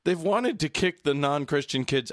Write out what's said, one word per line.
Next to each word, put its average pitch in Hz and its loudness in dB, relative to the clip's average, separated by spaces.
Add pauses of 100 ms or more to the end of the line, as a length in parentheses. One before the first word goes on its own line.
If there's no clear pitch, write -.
they've 175 0
wanted 220 0
to 156 0
kick - -2
the 143 2
non-Christian 143 0
kids 127 -2